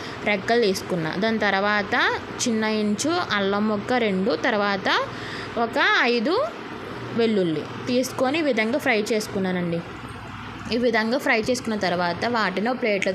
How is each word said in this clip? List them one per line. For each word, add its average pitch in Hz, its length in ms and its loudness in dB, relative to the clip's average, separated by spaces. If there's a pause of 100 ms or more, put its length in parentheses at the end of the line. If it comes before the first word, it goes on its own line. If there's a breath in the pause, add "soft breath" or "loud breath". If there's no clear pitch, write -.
(300 loud breath)
రెక్కలు 208 380 2
తీసుకున్నా. 180 460 -2 (100)
దాని 226 240 0
తర్వాత 202 480 2 (480)
చిన్న 220 200 0 (200)
ఇంచు 208 300 0 (240)
అల్లం 202 340 0
ముక్క 208 220 -2 (140)
రెండు, 196 260 2 (140)
తర్వాత 202 420 0 (760 loud breath)
ఒక 233 140 -2 (360)
ఐదు 240 200 2 (840)
వెల్లుల్లి 185 440 2 (260)
తీసుకొని 254 540 2
ఈ - 80 0
విధంగా 220 340 2
ఫ్రై 233 140 4 (120)
చేసుకున్నానండి. 185 680 0 (960)
ఈ - 100 2
విధంగా 226 400 2
ఫ్రై 247 220 4
చేసుకున్న 240 280 0 (120)
తర్వాత 175 380 0 (120)
వాటిని 190 340 0
ఒక 254 100 -2
ప్లేట్లో 202 340 2